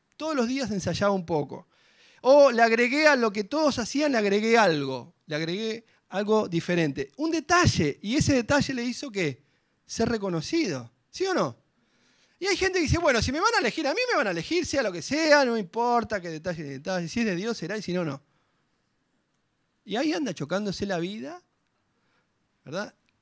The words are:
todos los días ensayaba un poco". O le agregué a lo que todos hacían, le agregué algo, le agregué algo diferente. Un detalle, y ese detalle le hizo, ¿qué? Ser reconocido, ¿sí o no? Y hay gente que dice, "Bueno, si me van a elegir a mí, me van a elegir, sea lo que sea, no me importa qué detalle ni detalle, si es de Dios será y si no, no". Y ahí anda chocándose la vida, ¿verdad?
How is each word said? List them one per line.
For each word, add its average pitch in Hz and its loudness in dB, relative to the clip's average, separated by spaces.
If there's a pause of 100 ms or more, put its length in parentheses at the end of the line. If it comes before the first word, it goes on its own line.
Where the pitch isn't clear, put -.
(180)
todos 311 -4
los 233 0
días 254 -4
ensayaba 202 -2
un 185 -2
poco". 147 -4 (640)
O 277 10
le 233 2
agregué 240 4
a 294 6
lo 226 2
que 208 -2
todos 285 0
hacían, 285 -2
le 240 2
agregué 214 2
algo, 139 0 (120)
le 151 -6
agregué 214 -6 (220)
algo 208 2
diferente. 160 -2
Un 330 -2
detalle, 320 2
y 220 -2
ese 302 2
detalle 269 0
le 240 -4
hizo, 247 -8
¿qué? 165 -4 (420)
Ser - -2
reconocido, 190 -4 (180)
¿sí - -6
o 370 0
no? 170 -2 (840)
Y 381 -4
hay 381 2
gente 370 0
que 294 0
dice, 311 2
"Bueno, 269 2
si - -2
me 294 -2
van 453 2
a 403 2
elegir 294 -2
a 294 0
mí, 440 -2 (100)
me 403 2
van 277 2
a 190 -2
elegir, 277 -2
sea 269 -2
lo 208 -2
que 170 -8
sea, 294 4
no 240 0
me 226 -2
importa 226 -2
qué 170 -10
detalle 160 -8
ni 139 -10
detalle, 170 -6
si 233 -4
es 233 0
de 180 -2
Dios 220 -4
será 180 -8
y 202 -8
si 175 -6
no, 180 0
no". 143 -6 (1600)
Y 196 -8
ahí 302 0
anda 285 -4
chocándose 185 -4
la 190 -4
vida, 233 -10 (1200)
¿verdad? 185 -10 (300)